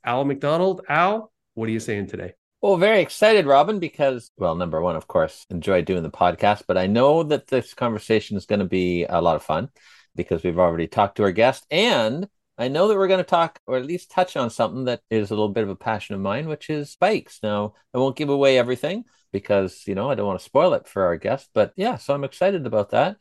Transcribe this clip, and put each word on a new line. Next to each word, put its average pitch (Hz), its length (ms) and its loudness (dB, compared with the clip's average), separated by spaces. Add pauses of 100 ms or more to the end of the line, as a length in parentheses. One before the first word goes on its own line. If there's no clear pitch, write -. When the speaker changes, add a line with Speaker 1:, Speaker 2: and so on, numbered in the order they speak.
Speaker 1:
Al 127 180 0
McDonald. 160 640 -2
Al, 190 420 0 (220)
what 113 160 -6
are 113 40 -2
you 110 80 -4
saying 101 260 -6
today? 92 260 -12 (300)
Speaker 2:
Well, 196 160 4
very 202 240 4
excited, 214 420 4
Robin, 151 340 4
because, 139 600 -2
well, 85 160 0
number 85 260 -4
one, 85 160 -2
of 76 100 -10
course, - 440 -2
enjoy 90 320 0
doing 90 200 -2
the 80 80 -6
podcast, 90 560 0
but 92 120 0
I 92 80 0
know 139 380 2
that 147 220 -4
this - 280 -2
conversation 110 640 -2
is - 80 -10
gonna 101 180 0
be 90 400 0
a 87 160 -2
lot 82 160 2
of 76 60 -8
fun 82 260 -4 (460)
because 85 280 -4
we've 87 160 -2
already 85 280 2
talked - 320 0
to 107 60 2
our 98 80 2
guest, 117 380 2
and 165 560 0 (300)
I 123 120 -4
know 170 200 2
that 214 80 2
we're 196 120 2
gonna 185 140 2
talk 170 440 0
or 131 100 -4
at 127 80 -4
least 175 260 -10
touch 185 240 -2
on 123 140 -2
something 123 380 -4
that 120 240 -4
is 107 200 0
a 110 40 -4
little 107 160 0
bit 107 140 -2
of 98 40 -4
a 95 80 -8
passion 107 380 -6
of 98 80 -6
mine, 120 260 -4
which 156 220 -10
is 147 280 -8
bikes. - 440 -2
Now, 104 320 -4 (180)
I 123 60 -4
won't 131 180 0
give 151 140 -2
away 139 260 4
everything 135 480 -2 (280)
because, 98 540 -2
you 98 80 -6
know, 113 160 -2
I 135 40 -2
don't 104 120 -2
wanna 95 120 -4
spoil - 340 2
it - 160 -4
for 98 140 -4
our 87 160 2
guest, 117 340 -6
but 104 240 0
yeah, 220 200 -2
so - 180 -4
I'm 143 100 -4
excited 175 400 -2
about 110 260 -2
that 151 300 0